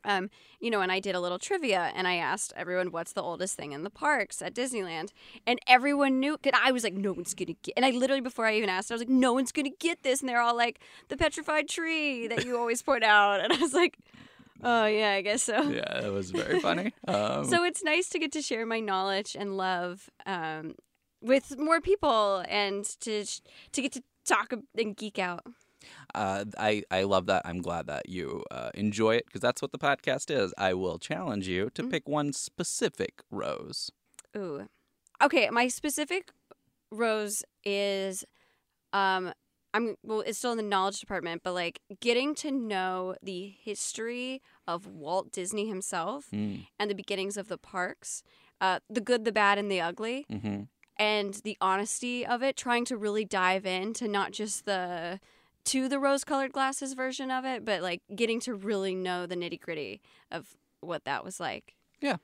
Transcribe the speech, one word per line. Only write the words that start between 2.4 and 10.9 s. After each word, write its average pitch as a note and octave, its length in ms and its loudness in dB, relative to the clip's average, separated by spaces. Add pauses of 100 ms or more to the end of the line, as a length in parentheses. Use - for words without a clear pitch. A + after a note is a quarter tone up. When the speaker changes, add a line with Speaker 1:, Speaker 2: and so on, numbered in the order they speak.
Speaker 1:
everyone, F3+ 360 -2
"What's E3+ 220 -8
the G3 80 -4
oldest E3+ 340 -4
thing D3 160 -10
in D3 120 -8
the G3+ 80 -8
parks C#4+ 500 0
at F3 140 -8
Disneyland?" G3+ 560 -4 (340)
And A#3+ 220 2
everyone C4+ 520 6
knew, D4 200 0
'cause C4+ 160 2
I B3+ 160 6
was B3 120 0
like, F#3+ 120 -2
"No G3 180 0
one's - 220 -6
gonna E3+ 260 -6
get," - 160 -8
and B3 80 6
I C4+ 60 6
literally, C4 300 2
before A#3 260 -2
I G#3+ 80 2
even A3 120 2
asked, F#3 240 -2
I A#3 40 -2
was A3+ 60 -4
like, A#3 80 -6
"No B3+ 240 6
one's C4 180 2
gonna C#4+ 180 0
get - 320 -2
this," C4+ 200 2
and C4+ 60 -4
they're A#3+ 140 2
all A#3 140 4
like, A#3+ 240 0 (300)